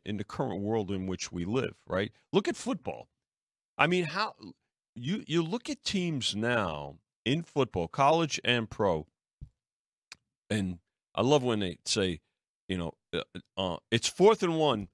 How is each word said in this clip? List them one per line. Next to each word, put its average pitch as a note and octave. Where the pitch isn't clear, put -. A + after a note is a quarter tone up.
in G#2
the G2+
current G#2
world G#2
in F#2+
which F#2
we F2
live, A#2
right? G2
Look G3
at E4+
football. A#2
I D3
mean, F3+
how F3+
you, C#3+
you E3
look F3
at C#4
teams E3+
now F#2+
in C#3+
football, G2
college D#3
and A#2
pro, E2+
and F#2
I -
love C3+
when A#2
they F2+
say, F#2
you F#2
know, E2+
uh, E2+
uh, F#2
it's A2+
fourth G3+
and E3+
one. B2+